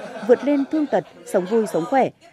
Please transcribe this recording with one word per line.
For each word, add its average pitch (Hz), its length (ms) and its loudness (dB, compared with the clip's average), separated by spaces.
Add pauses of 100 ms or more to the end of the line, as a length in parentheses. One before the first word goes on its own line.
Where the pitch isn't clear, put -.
(280)
vượt 240 160 4
lên 277 280 2
thương 311 200 0
tật, 185 120 2 (220)
sống 185 200 0
vui, 220 220 0
sống 170 180 -2
khỏe, 247 240 2 (240)